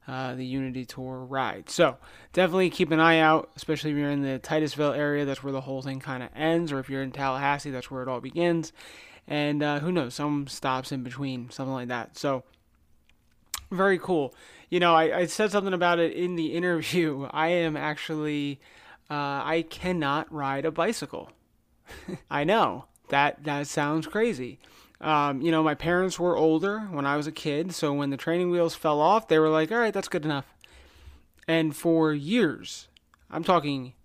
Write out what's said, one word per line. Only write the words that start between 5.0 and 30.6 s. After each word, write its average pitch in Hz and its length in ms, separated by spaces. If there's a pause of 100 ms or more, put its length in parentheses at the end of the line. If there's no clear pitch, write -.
That's 135 180
where 139 100
the 135 80
whole 135 220
thing 135 180
kinda 127 340
ends, 160 380
or 135 60
if 131 120
you're 135 120
in 131 100
Tallahassee, 139 580
that's 127 200
where 131 120
it 127 60
all 123 120
begins. 165 520 (560)
And, 147 340
uh, 147 180
who 170 120
knows, 135 220
some 147 340
stops 131 420
in 131 120
between, 127 480
something 135 220
like 123 160
that. 120 300
So 135 240 (1300)
very 190 280
cool. 151 360 (340)
You 175 120
know, 170 140
I, 160 260
I 175 60
said 208 260
something 196 200
about 175 280
it 165 120
in 180 220
the 160 200
interview. 160 760
<laughs> - 40
I 156 160
am 165 280
actually, 147 840 (500)
uh, 139 360
I 160 260
cannot 160 640
ride 139 320
a 160 80
bicycle. 180 580 (500)
<laughs> - 500
I 143 120
know 151 440 (220)
that, 143 360
that 143 240
sounds 156 400
crazy. 196 500 (440)
Um, 143 400
you 165 80
know, 160 140
my 151 100
parents 175 460
were 175 160
older 160 420 (140)
when 143 140
I 143 100
was 147 100
a 156 60
kid, 160 420
so 147 180
when 143 180
the 139 60
training 175 340
wheels 175 260
fell 151 240
off, 196 260
they 160 140
were 156 80
like, 156 240
"All 233 60
right, 226 140
that's 190 160
good 165 160
enough." 143 300 (960)